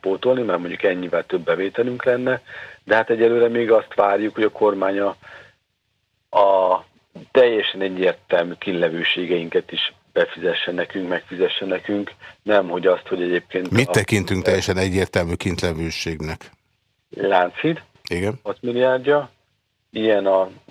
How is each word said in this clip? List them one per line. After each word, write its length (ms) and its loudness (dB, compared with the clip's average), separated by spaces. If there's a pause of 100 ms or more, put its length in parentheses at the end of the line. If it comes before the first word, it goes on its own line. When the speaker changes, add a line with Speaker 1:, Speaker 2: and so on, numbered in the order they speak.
Speaker 1:
pótolni, 420 0
mert 160 -2
mondjuk 240 -8
ennyivel 440 -2
több 180 -4
bevételünk 600 -2
lenne, 360 0 (440)
de 100 0
hát 160 2
egyelőre 380 4
még 220 0
azt 240 4
várjuk, 400 2
hogy 100 0
a 60 2
kormány 480 0
a, 180 -2 (1200)
a 460 4 (460)
teljesen 500 4
egyértelmű 720 0
kínlevőségeinket 1200 -2
is 200 -4 (200)
befizesse 600 -2
nekünk, 360 -6
megfizesse 560 -4
nekünk, 480 -6 (300)
nem 260 0
hogy 180 -4
azt, 200 2
hogy 160 -4
egyébként 480 -4
Speaker 2:
Mit 180 2
Speaker 1:
a 40 -4
Speaker 2:
tekintünk 520 0
teljesen 320 0
egyértelmű 580 0
kintlevőségnek? 1160 -6 (600)
Speaker 1:
Lánchíd, 720 0 (260)
Speaker 2:
Igen. 340 -4
Speaker 1:
hat 180 -8
milliárdja, 720 0 (600)
ilyen 360 2
az 220 2 (220)